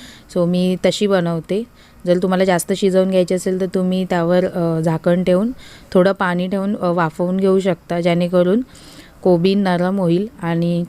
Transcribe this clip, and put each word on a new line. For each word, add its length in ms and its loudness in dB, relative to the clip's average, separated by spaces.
So, 80 2
मी 320 0
तशी 200 0
बनवते. 560 -2
जर 160 2
तुम्हाला 220 2
जास्त 280 0
शिजवून 380 0
घ्यायची 240 0
असेल 260 -4
तर 60 -2
तुम्ही 380 -2
त्यावर, 400 0
अ, 360 -2
झाकण 440 0
ठेवून 280 0
थोडं 200 4
पाणी 360 -2
ठेवून, 280 -4
अ, 160 -2
वाफवून 440 -2
घेऊ 240 2
शकता, 400 -4
जेणेकरून 600 2
कोबी 320 2
नरम 440 0
होईल 300 0
आणि 460 -2